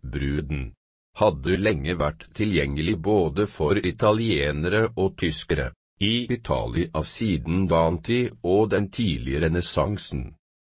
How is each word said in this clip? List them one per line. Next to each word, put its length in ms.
Bruden 680
hadde 440
lenge 380
vært 380
tilgjengelig 680
både 440
for 320
italienere 1080
og 300
tyskere. 520
I 340
Italia 720
siden 640
Dante 520
og 280
den 180
tidlige 540
renessansen, 840